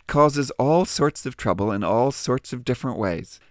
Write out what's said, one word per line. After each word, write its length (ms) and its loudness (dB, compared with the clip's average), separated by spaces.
causes 460 2
all 320 2
sorts 420 -2
of 100 -10
trouble 360 0
in 100 -2
all 300 2
sorts 400 -4
of 120 -10
different 340 -4
ways. 420 -4